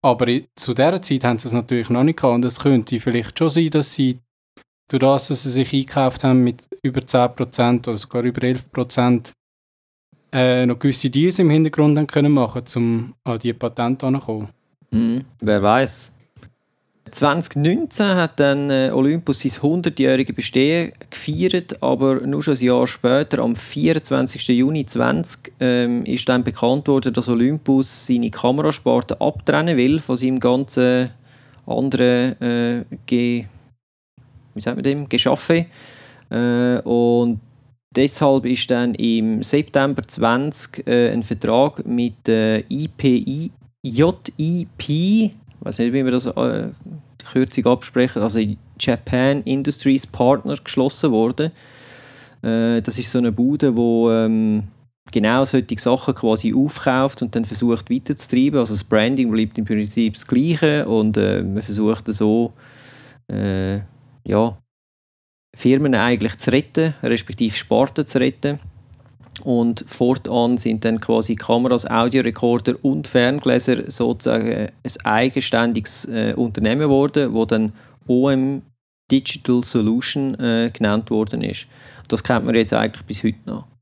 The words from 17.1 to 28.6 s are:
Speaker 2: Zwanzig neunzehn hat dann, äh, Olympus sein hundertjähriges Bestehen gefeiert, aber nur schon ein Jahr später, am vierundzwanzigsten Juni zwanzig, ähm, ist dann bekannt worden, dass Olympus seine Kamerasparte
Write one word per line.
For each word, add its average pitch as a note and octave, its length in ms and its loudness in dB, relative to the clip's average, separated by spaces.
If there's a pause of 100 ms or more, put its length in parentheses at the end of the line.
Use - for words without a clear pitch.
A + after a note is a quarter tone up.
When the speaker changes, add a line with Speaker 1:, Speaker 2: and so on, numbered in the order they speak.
Speaker 2:
Zwanzig D3+ 460 0
neunzehn G3+ 580 0
hat E3+ 240 -2
dann, C#3+ 320 2
äh, C3 200 2
Olympus C#3+ 500 0
sein - 200 -4
hundertjähriges C#3 720 0
Bestehen D3+ 580 0 (180)
gefeiert, F3 720 -4
aber C3 420 2
nur C#3+ 160 -4
schon D3 140 0
ein B2 80 -4
Jahr B2 240 4
später, B2+ 520 0
am A#2 160 0
vierundzwanzigsten C3+ 1000 -2
Juni C#3 320 0
zwanzig, C3 720 -2
ähm, B2 460 0
ist B2+ 220 -4
dann B2 160 2
bekannt B2 440 0
worden, C3+ 260 2
dass B2 160 -2
Olympus C3+ 800 0
seine A#2+ 240 0
Kamerasparte B2+ 880 0